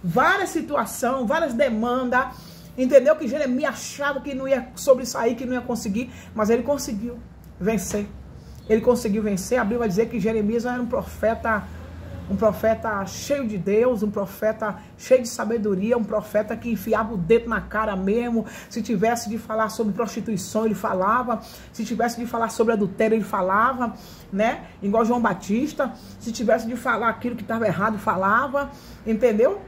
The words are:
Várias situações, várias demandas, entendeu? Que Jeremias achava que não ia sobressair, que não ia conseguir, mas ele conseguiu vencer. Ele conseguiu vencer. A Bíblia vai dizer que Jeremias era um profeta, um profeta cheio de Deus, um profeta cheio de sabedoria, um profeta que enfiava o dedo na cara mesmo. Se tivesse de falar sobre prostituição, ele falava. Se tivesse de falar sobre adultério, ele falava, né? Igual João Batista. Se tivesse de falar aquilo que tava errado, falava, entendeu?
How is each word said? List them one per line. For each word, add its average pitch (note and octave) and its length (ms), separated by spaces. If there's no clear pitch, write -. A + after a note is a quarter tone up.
Várias E4 460
situações, C4+ 760
várias D4 280
demandas, B3 720
entendeu? C4 380
Que D#4 120
Jeremias C4+ 440
achava C#4+ 480
que C#4+ 140
não C4 140
ia B3+ 280
sobressair, B3 600
que C4 100
não B3 80
ia B3+ 80
conseguir, A#3 500
mas G#3+ 140
ele A#3 140
conseguiu A#3+ 540
vencer. G#3 480
Ele A3 120
conseguiu A3 420
vencer. G#3 340
A A#3+ 60
Bíblia A3+ 160
vai A3+ 100
dizer G#3 200
que A#3 100
Jeremias A3 460
era B3 160
um B3 40
profeta, A3 800
um G3 60
profeta A3 720
cheio C#4 400
de G#3 100
Deus, G#3+ 460
um G#3+ 80
profeta G#3+ 680
cheio B3+ 280
de A3+ 40
sabedoria, G#3+ 720
um A3+ 60
profeta G#3+ 520
que A#3 140
enfiava A3 460
o - 20
dedo A3+ 320
na A3 100
cara G#3+ 360
mesmo. A3 500
Se A3+ 140
tivesse A3+ 440
de G#3+ 120
falar A3 300
sobre G#3+ 240
prostituição, A3 720
ele A3 100
falava. G#3+ 680
Se A3+ 100
tivesse A3+ 360
de A#3+ 80
falar A#3 220
sobre A#3 240
adultério, A3 420
ele A3 80
falava, A3 720
né? A3 360
Igual G3+ 200
João A#3+ 160
Batista. A3+ 720
Se A#3 120
tivesse A3+ 360
de B3 80
falar A#3 340
aquilo A#3+ 260
que - 80
tava A3+ 220
errado, G#3 320
falava, C4+ 720
entendeu? A3+ 640